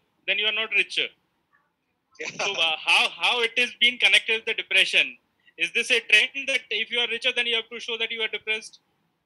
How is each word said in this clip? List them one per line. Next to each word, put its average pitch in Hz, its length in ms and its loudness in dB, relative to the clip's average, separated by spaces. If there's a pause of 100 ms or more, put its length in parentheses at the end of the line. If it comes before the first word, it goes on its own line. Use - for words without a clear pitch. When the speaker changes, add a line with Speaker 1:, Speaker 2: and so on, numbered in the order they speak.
(280)
Speaker 1:
then 196 120 0
you 214 80 0
are 214 60 -2
not 214 180 -6
richer. 180 340 0 (1120)
Speaker 2:
Yeah. 156 80 -10 (160)
Speaker 1:
So, 202 80 -2
uh, 165 320 0
how, 196 260 4
how 208 320 0
it 226 160 0
is 240 220 2
being 240 200 2
connected 208 380 4
with 226 80 -6
the 220 100 -2
depression? 175 600 2 (400)
Is 170 160 -4
this 233 180 0
a 233 80 4
trend 247 480 2
that 262 140 -2 (100)
if 214 180 -2
you 240 100 -4
are 240 100 0
richer, 233 260 -4
then 240 100 0
you 233 120 0
have 226 120 -6
to 233 100 -12
show 233 180 -8
that 226 140 -4
you 226 100 -6
are 220 60 -2
depressed? 214 520 -8 (460)